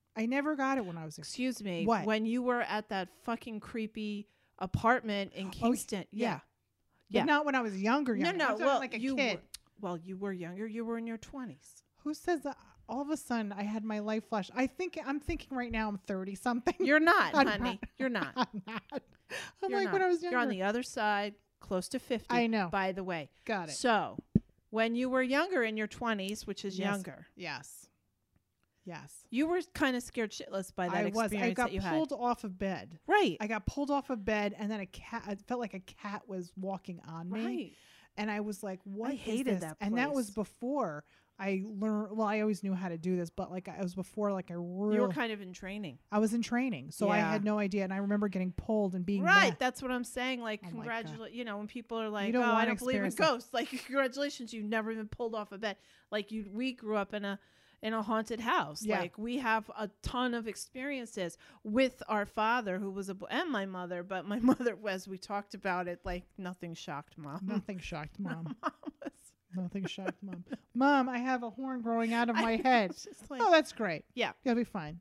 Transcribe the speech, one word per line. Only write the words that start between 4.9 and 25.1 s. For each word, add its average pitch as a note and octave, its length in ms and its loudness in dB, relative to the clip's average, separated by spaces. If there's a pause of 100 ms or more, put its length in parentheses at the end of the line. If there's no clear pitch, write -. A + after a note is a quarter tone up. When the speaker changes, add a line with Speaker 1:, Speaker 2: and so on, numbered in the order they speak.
Speaker 2:
in F#3+ 140 -6
Speaker 1:
Oh, - 20 -8
Speaker 2:
Kingston. A3+ 640 0
Speaker 1:
yeah. A3 180 0
Speaker 2:
Yeah. D#3 100 -2 (720)
Speaker 1:
But G3 60 2
Speaker 2:
Yeah. A#3 80 6
Speaker 1:
not D4+ 200 4
when C#4 100 2
I C4 60 2
was G3+ 200 -2
younger, B3 340 4
Speaker 2:
No, C#4 120 2
Speaker 1:
younger. F#4 100 2
Speaker 2:
no. D#4 80 2
Speaker 1:
I'm B3+ 60 4
talking G#3+ 160 0
Speaker 2:
Well, C#4 120 6
Speaker 1:
like B3+ 140 -4
a A3 80 -4
Speaker 2:
you C4+ 140 0
Speaker 1:
kid. B3 220 2
Speaker 2:
were, - 40 -20 (400)
well, F3+ 160 -4
you F3+ 180 -10
were G3 160 -4
younger. F3+ 360 -6
You A3+ 180 -6
were A#3 120 -2
in A3+ 100 -6
your A3+ 100 -6
twenties. - 680 -14 (200)
Speaker 1:
Who D4+ 100 -2
says D#4+ 300 0
that? C#4 140 -6 (300)
All A#3+ 140 -2
of C#4+ 80 -4
a D4+ 80 0
sudden, A3+ 340 -2
I G3+ 120 -6
had G#3 200 -2
my G#3+ 160 -2
life G#3+ 300 -2
flash. G#3 260 0
I C4 120 2
think, F4+ 380 -6
I'm C#4 140 -2
thinking - 380 -4
right B3 140 -2
now A3 180 0
I'm G3+ 80 -2
thirty F#3+ 380 -6
something. B3 440 0
Speaker 2:
You're D#4 220 8
not, E4 300 8
Speaker 1:
<laughs> - 40 0
I'm C#4 120 8
Speaker 2:
honey. G#3 160 2 (180)
Speaker 1:
not. A#3 160 -10
Speaker 2:
You're C4 120 0
not. F3+ 240 -2
Speaker 1:
<laughs> - 40 -16
I'm B3+ 280 0
not. A3 160 -8 (840)
I'm F#4+ 80 0
Speaker 2:
You're G4+ 120 4
Speaker 1:
like F#4 80 0
when F#4+ 120 4
Speaker 2:
not. F#4 40 6
Speaker 1:
I - 20 4
was E4+ 140 4
Speaker 2:
You're F4 140 0
on A#3+ 60 4
Speaker 1:
younger. B3+ 100 2
Speaker 2:
the F#3 100 -2
other A3 200 2
side, G#3 500 0 (260)
close F#3 300 -2
to C4 100 -2
fifty, - 260 -4 (100)
Speaker 1:
I A#3 120 6
know. G#3+ 240 2
Speaker 2:
by F#3+ 220 2
the F#3+ 100 -6
way. E3 260 -4 (160)
Speaker 1:
Got F#3+ 240 -2
it. C#3+ 40 -8
Speaker 2:
So, F#3+ 440 2 (540)
when A3+ 240 2
you B3+ 140 0
were B3+ 120 4